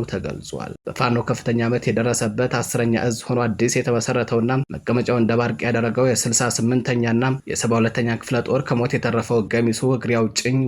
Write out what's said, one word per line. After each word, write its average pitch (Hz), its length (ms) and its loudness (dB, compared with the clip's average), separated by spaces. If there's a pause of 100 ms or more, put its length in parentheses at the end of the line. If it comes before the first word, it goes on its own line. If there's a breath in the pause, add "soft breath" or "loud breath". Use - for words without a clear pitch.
ተገልጿል። 80 320 -6 (420)
በፋኖ 120 420 0
ከፍተኛ 117 440 0
ምት 120 160 0
የደረሰበት 117 720 0
አስረኛ 117 480 0
እዝ 117 180 0
ሆኖ 123 200 -2
አዲስ 117 320 0
የተመሰረተውና 120 640 0 (320)
መቀመጫውን 117 560 0
ደባርቅ 113 340 2
ያደረገው 117 460 2
የስልሳ 117 340 0 (120)
ስምንተኛና 120 580 2 (380)
የሰባ 117 240 -2
ሁለተኛ 113 420 2
ክፍለ 120 260 -4
ጦር 131 220 0
ከሞት 120 300 0
የተረፈው 117 560 0
ገሚሱ 117 320 2 (100)
እግሬ 120 220 0
አውጭኝ 113 440 0 (100)